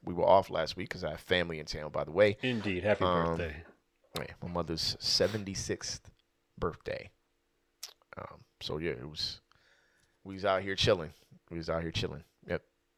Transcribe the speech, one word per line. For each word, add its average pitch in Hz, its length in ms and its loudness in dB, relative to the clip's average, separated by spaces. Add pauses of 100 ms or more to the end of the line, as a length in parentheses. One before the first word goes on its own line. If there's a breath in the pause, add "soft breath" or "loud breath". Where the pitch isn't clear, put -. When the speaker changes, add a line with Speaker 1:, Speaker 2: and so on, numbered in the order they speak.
Speaker 1:
we 90 80 -4
were 85 140 2
off 92 240 8
last 80 260 -2
week, 90 140 -6
'cause 90 140 -6
I 76 60 -2
have 78 100 -8
family 85 400 0
in 76 60 -12
town, 76 260 -8
by 76 100 -2
the 76 80 -6
way. 98 320 6
Speaker 2:
Indeed. 104 400 -2
Happy 101 220 2
Speaker 1:
Um, 85 320 4
Speaker 2:
birthday. 82 260 -4 (560)
Speaker 1:
yeah, 73 60 -6 (180)
my 87 80 -8
mother's 82 480 -2
seventy-sixth - 1120 -2 (480)
birthday. - 520 -4 (1080)
Um, - 240 -12 (200)
so - 180 -4
yeah, 82 140 -2
it 64 160 -8
was, 78 320 -6 (840)
we 95 100 -10
was 95 100 -4
out 95 180 4
here 98 120 -4
chilling. 90 380 2 (380)
We 85 80 -8
was 82 120 -4
out 82 120 0
here 82 100 -4
chilling. 78 320 -4 (240)
Yep. 87 140 -4 (360)